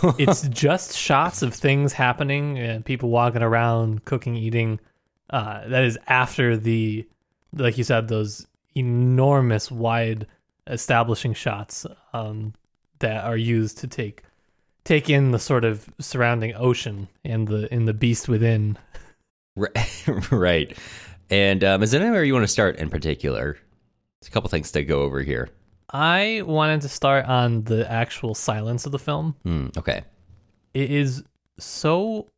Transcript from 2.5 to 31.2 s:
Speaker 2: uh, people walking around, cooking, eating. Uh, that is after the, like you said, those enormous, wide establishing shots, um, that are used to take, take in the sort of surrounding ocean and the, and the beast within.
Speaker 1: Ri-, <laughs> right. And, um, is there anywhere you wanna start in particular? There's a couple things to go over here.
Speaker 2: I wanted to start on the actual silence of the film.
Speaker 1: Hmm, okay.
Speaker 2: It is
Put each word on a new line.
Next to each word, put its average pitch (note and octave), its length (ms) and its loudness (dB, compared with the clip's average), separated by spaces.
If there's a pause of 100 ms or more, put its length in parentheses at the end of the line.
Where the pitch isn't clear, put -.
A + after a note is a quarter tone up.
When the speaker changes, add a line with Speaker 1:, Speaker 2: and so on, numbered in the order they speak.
Speaker 2:
uh, A2+ 260 -6
people B2 260 -2
walking A#2 320 2
around, A2+ 640 2
cooking, A#2+ 300 -4
eating. A2+ 460 -2 (500)
Uh, G#2+ 380 -6
that B2+ 160 2
is A#2 140 0 (100)
after B2 480 2
the, A2 500 -2 (460)
like A#2+ 260 0
you A#2+ 60 -2
said, A2+ 240 0
those G#2+ 380 -4 (280)
enormous, B2+ 960 2
wide A2+ 560 -2 (400)
establishing A#2 680 0
shots, - 540 -8 (260)
um, G#2+ 420 -8 (440)
that A2 260 -2
are A#2 120 -2
used A2+ 420 0
to - 80 -10
take, - 380 -8 (580)
take D3+ 260 2
in C#3 220 6
the A2+ 80 2
sort B2 260 2
of G#2+ 240 -2 (120)
surrounding A#2+ 560 0
ocean A2 520 -2 (160)
and A2 220 0
the, G#2+ 240 -2
and A#2 160 0
the A2 80 2
beast A#2 340 0
within. A2 480 2 (800)
Speaker 1:
Ri-, G2+ 140 -2 (300)
<laughs> - 320 -2
right. F2+ 460 2 (540)
And, G2 320 4
um, G2 220 4
is G#2+ 80 2
there D3 80 4
anywhere G#3 240 2
you C3+ 100 2
wanna A2 140 4
start G2+ 280 2
in D2+ 140 -4
particular? C#2 680 -2 (600)
There's - 80 -20
a - 40 -16
couple - 160 -2
things D#2 240 -4
to D2+ 120 0
go C#2+ 180 0
over C2+ 200 -2
here. B1+ 260 -4 (420)
Speaker 2:
I F#3+ 540 0
wanted D#3 380 0
to C#3 60 -8
start C#3 380 2
on A#2+ 380 2
the A2+ 260 0
actual A#2 440 -4
silence A2 500 -4
of C#3 80 -8
the C#3 60 -6
film. D3+ 460 -4
Speaker 1:
Hmm, D#2 320 -2
okay. - 260 -4 (720)
Speaker 2:
It C3+ 160 -2
is C#3+ 320 0 (360)